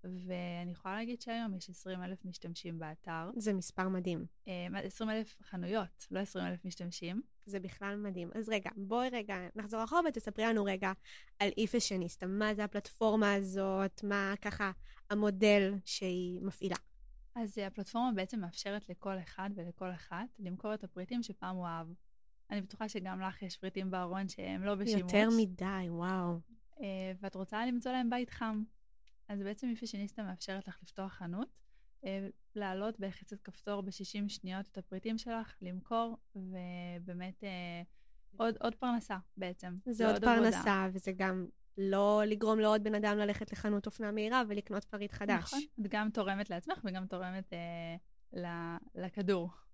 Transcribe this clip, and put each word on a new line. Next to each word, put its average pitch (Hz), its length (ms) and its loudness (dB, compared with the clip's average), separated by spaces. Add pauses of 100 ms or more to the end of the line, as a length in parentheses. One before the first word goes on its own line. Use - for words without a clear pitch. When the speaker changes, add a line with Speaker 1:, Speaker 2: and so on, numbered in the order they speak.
Speaker 1:
ואני 180 680 -6
יכולה 190 220 -6
להגיד 233 260 -4
שהיום 226 340 -4
יש 185 160 -8
עשרים 185 320 -6
אלף 185 220 -6
משתמשים 170 540 -6
באתר. 160 580 -6
Speaker 2:
זה 214 160 2
מספר 185 360 0
מדהים. 180 380 0 (220)
Speaker 1:
אה, 180 220 -4
מה, 196 80 -4
עשרים 220 320 -4
אלף 214 320 -2
חנויות, 180 680 -4
לא 185 80 -2
עשרים 190 280 -2
אלף 175 180 -4
משתמשים. 175 580 -4 (240)
Speaker 2:
זה 202 140 -4
בכלל 196 360 -6
מדהים. 185 380 -4
אז 220 140 -2
רגע, 208 280 2
בואי 226 360 2
רגע, 208 260 -2 (180)
נחזור 214 280 -2
אחורה 294 240 4
ותספרי 220 360 0
לנו 226 200 6
רגע 190 280 2 (460)
על 202 180 4
אי 220 100 4
פאשיניסטה. 185 600 0
מה 208 280 2
זה 208 100 0
הפלטפורמה 208 680 4
הזאת? 190 680 0
מה 202 380 2
ככה 202 280 -2 (400)
המודל 208 640 6 (100)
שהיא 180 580 -2
מפעילה? 185 340 -2 (580)
Speaker 1:
אז, 226 240 -4
אה, 196 80 -2
הפלטפורמה 226 460 -2
בעצם 196 280 -2
מאפשרת 196 480 -6
לכל 190 300 -4
אחד 185 360 -6
ולכל 180 380 -6
אחת 180 340 -8 (120)
למכור 196 360 -4
את 208 100 -6
הפריטים 233 380 -4
שפעם 185 340 -6
הוא 180 100 -2
אהב. 165 200 -4 (640)
אני 208 100 0
בטוחה 208 280 -6
שגם 185 320 -4
לך 190 220 -4
יש 185 140 -8
פריטים 190 340 -2
בארון 185 380 0
שהם 185 360 -4
לא 202 100 4
בשימוש. 202 280 4
Speaker 2:
יותר 202 260 6 (100)
מדי, 185 500 2
וואו. 175 520 0 (400)
Speaker 1:
אה, 190 400 -4
ואת 196 140 -6
רוצה 208 320 -2
למצוא 247 260 0
להם 247 180 2
בית 247 200 0
חם. 220 320 -2 (680)
אז 202 140 -2
בעצם 208 260 -4
אי 233 80 0
פאשיניסטה 208 460 -4
מאפשרת 190 460 -6
לך 180 140 -12
לפתוח 190 300 -8
חנות, 185 360 -4 (560)
אה, 196 240 -2 (260)
לעלות 202 460 -2
בלחיצת 196 400 -6
כפתור 202 420 -6
בשישים 202 460 -4
שניות 190 440 -6
את - 60 -8
הפריטים 220 400 -4
שלך, 226 440 -4
למכור, 226 540 -2 (200)
ובאמת, 180 1080 -8
אה, 175 380 -6 (540)
עוד, 226 240 4
עוד 233 140 2
פרנסה 240 420 0 (200)
בעצם. 180 480 -6
Speaker 2:
זה 247 80 0
Speaker 1:
זה 220 140 6
Speaker 2:
עוד 214 80 8
Speaker 1:
עוד 208 100 2
עבודה. 233 260 10
Speaker 2:
פרנסה, 190 420 4
וזה 190 240 -2
גם 185 300 2 (320)
לא 202 480 6
לגרום 214 320 4
לעוד 214 260 8
בן 214 100 2
אדם 208 240 4
ללכת 208 340 2
לחנות 208 340 0
אופנה 214 260 -4
מהירה 220 360 2
ולקנות 202 360 -2
פריט 202 280 -6
חדש. 208 300 2
Speaker 1:
נכון, 269 180 -2 (200)
את 202 80 0
גם 214 220 2
תורמת 202 400 0
לעצמך 196 340 -2
וגם 185 220 -2
תורמת, 185 460 -6
אה, 170 440 -6 (460)
ל-, 170 340 -4 (280)
לכדור. 180 460 2 (240)